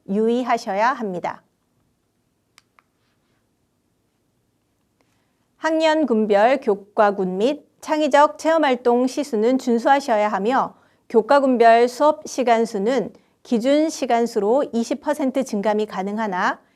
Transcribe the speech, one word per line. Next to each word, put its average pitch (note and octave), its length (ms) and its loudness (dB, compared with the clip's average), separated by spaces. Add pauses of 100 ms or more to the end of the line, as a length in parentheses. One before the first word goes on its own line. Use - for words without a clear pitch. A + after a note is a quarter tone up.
유의하셔야 A#3 840 -2
합니다. F#3 480 -10 (4000)
학년군별 C4 1040 2
교과군 G3 760 -2
및 C#4 300 -2 (160)
창의적 D4+ 560 2
체험활동 B3+ 720 0
시수는 C4 500 -2
준수하셔야 A#3+ 680 0
하며 G#3 480 -2 (320)
교과군별 A#3+ 800 4
수업 D4+ 360 0
시간 A#3 400 0
수는 A3+ 480 -2 (300)
기준 C#4 480 0
시간 A#3+ 340 -2
수로 A3+ 480 0
이십 A#3 300 -4
퍼센트 C4+ 420 -4
증감이 G#3+ 400 -2
가능하나 G#3 760 -6 (160)